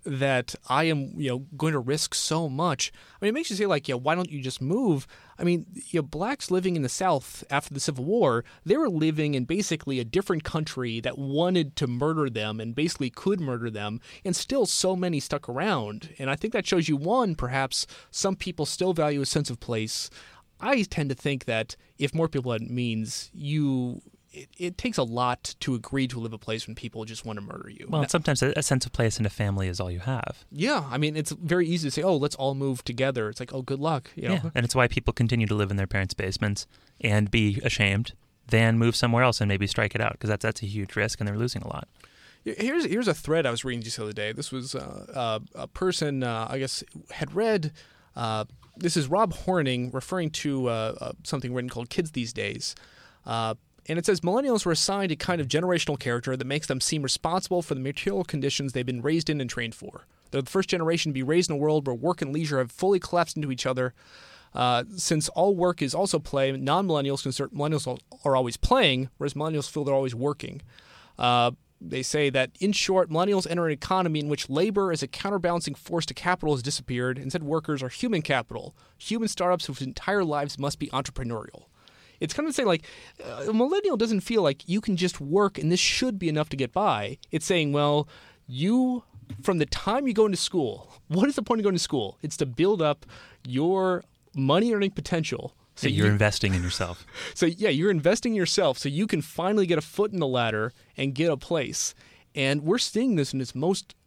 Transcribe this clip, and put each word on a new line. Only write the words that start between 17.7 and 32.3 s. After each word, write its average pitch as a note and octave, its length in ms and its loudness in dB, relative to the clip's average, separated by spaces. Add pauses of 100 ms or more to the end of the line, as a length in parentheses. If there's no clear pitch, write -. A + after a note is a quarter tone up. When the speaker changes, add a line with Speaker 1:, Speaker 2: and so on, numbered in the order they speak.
Speaker 1:
some G3 260 0
people E3 300 -4
still F#3 260 0
value D3+ 280 2
a C3+ 60 0
sense D3 240 0
of A#2+ 100 -8
place. A2+ 500 -4 (500)
I B3 220 2
tend D3+ 280 -2
to C3 40 0
think C#3 320 -2
that A2+ 300 -2 (220)
if C#3+ 160 -2
more D#3+ 140 2
people B2+ 240 -2
had A2 100 -2
means, A#2+ 720 -4
you, C#3+ 680 -2 (280)
it, C#3+ 260 -18
it F3 220 -6
takes B3 200 -2
a D3+ 40 2
lot B2 580 -2
to C3+ 140 -2
agree C3+ 340 -2
to B2 120 -6
live A2+ 120 -6
a A2 60 -12
place A2 280 -6
when A2+ 100 -12
people A2 280 -10
just A2 200 -14
wanna G#2+ 160 -8
murder - 300 -14
you. - 180 -18
Speaker 2:
Well, D#3+ 120 2
Speaker 1:
That C#3+ 100 0
Speaker 2:
sometimes D#3 320 2
a, C3 140 4
a B2 60 0
sense C3 240 2
of - 60 -12
place A#2 260 0
in A2 80 2
a G2+ 40 0
family G2 380 0
is F2+ 120 -4
all F2+ 100 -4
you F2+ 100 -6
have. B2 500 -6
Speaker 1:
Yeah, E3+ 400 0
I B2 80 -2
mean, D3+ 180 2
it's D#3 160 -4
very F3 340 2
easy D#3+ 220 0
to - 20 -2
say, D3+ 120 -2
"Oh, F#3 140 4
let's D3 200 0